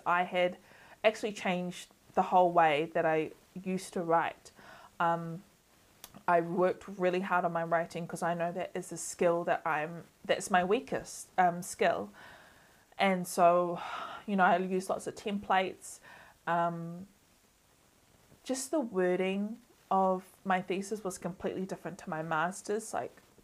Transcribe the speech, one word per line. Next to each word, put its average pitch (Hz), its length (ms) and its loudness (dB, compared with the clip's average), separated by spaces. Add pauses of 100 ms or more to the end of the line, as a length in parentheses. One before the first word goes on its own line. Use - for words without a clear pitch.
I 175 200 2
had 180 340 -2 (440)
actually 220 300 0
changed 180 560 -4 (260)
the 190 80 2
whole 180 300 6
way 160 420 4
that 165 120 2
I 160 240 0 (240)
used 185 400 -6
to 190 80 -2
write. 165 480 0 (500)
Um, 165 420 -2 (880)
I 175 120 8
worked 180 440 0 (140)
really 185 220 2
hard 185 240 0
on 175 80 0
my 170 120 -2
writing 170 420 -2
'cause 165 160 -8
I 170 120 0
know 170 180 -2
that 185 220 -6
is 180 180 -8
a 170 40 -10
skill 170 480 2
that 170 200 0
I'm, 160 400 -2 (200)
that's - 260 -2
my 180 140 4
weakest, 196 640 -2 (100)
um, 180 240 4
skill. 196 480 0 (880)
And 185 280 2
so, 175 520 4 (480)
you 202 100 -2
know, 185 80 6
I 180 120 6
used 185 320 -2
lots - 180 -4
of - 80 -8
templates. 202 840 -4 (460)
Um, 170 600 -2 (1400)
just - 280 -4
the 320 100 2
wording 190 800 0 (320)
of 190 340 2 (200)
my 185 180 0
thesis 196 420 -4
was 180 140 -6
completely 185 480 -6
different 175 320 -10
to - 120 -12
my 156 120 -6
master's, 175 720 -4
like, - 260 -6 (240)